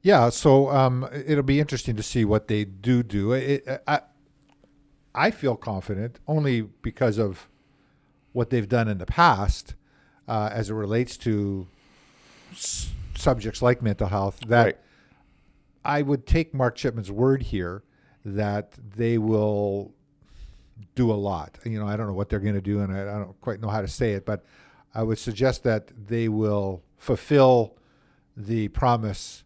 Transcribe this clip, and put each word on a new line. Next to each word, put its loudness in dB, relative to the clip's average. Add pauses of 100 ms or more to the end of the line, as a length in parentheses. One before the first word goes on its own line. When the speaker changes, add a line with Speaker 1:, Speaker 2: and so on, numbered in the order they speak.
Speaker 1:
Yeah, 8
so, 6
um, 2 (180)
it'll 2
be 2
interesting -2
to -6
see 2
what 2
they 0
do 0
do. 0
It, -2
I, 0 (1120)
I 0
feel -2
confident -6
only 0
because -2
of -4 (840)
what -2
they've 0
done 2
in -2
the -10
past, 2 (540)
uh, 0
as -4
it -4
relates -2
to -2 (840)
s-, -8 (260)
subjects -2
like 2
mental 0
health, -2
that 4
Speaker 2:
Right. 0 (1080)
Speaker 1:
I -2
would -2
take 2
Mark 0
Chipman's -6
word 2
here -6 (420)
that -4 (240)
they 2
will 0 (1000)
do 2
a 2
lot. -4
You -6
know, -4
I -2
don't -4
know -6
what -4
they're -2
gonna -2
do, -2
and -2
I, -6
I -8
don't -12
quite -8
know -6
how -2
to -4
say -2
it, -4
but -6 (500)
I -2
would -2
suggest -2
that 0 (180)
they 0
will -2 (160)
fulfill 4 (600)
the -4
promise -2